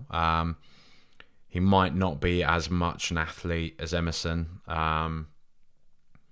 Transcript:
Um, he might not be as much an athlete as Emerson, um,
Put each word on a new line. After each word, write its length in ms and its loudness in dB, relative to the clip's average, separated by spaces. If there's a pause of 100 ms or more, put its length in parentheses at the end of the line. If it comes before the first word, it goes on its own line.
Um, 480 0 (920)
he 100 -4
might 360 4
not 260 0
be 220 4
as 260 2
much 400 -2
an 80 -2
athlete 600 -4
as 120 -8
Emerson, 760 -2
um, 640 -2 (1000)